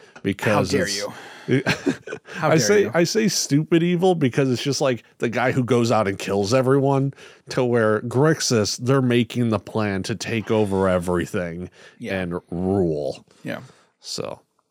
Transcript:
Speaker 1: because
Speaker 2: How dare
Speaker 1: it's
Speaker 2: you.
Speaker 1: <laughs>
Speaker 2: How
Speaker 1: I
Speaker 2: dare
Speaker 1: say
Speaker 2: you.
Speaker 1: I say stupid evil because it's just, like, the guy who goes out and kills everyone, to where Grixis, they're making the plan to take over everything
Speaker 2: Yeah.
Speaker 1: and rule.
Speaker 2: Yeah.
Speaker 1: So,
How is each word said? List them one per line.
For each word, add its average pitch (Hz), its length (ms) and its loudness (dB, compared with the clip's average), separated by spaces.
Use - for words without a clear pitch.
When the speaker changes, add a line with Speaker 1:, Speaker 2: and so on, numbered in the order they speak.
Speaker 1:
because 101 480 0
Speaker 2:
How 98 60 0
dare 95 100 2
Speaker 1:
it's 101 100 -4
Speaker 2:
you. 101 160 -8
Speaker 1:
<laughs> 131 140 2
Speaker 2:
How 165 140 -2
Speaker 1:
I 160 100 4
Speaker 2:
dare - 20 4
Speaker 1:
say 202 240 4
Speaker 2:
you. 110 120 -4
Speaker 1:
I 175 80 4
say 220 240 0
stupid 156 560 2
evil 180 320 2
because 139 340 0
it's 120 140 -2
just, 143 180 -2
like, 131 220 0
the 120 100 0
guy 120 220 0
who 127 120 0
goes 117 280 2
out 110 160 2
and 98 100 -2
kills 101 380 0
everyone, 135 580 2
to 135 140 -2
where 113 380 2
Grixis, 120 760 2
they're 131 240 2
making 120 480 2
the 107 100 0
plan 104 440 -4
to 113 120 -6
take 110 340 -6
over 98 400 2
everything 87 800 -2
Speaker 2:
Yeah. 98 200 -6
Speaker 1:
and 87 140 -6
rule. 87 760 -2
Speaker 2:
Yeah. - 180 -8
Speaker 1:
So, - 420 -10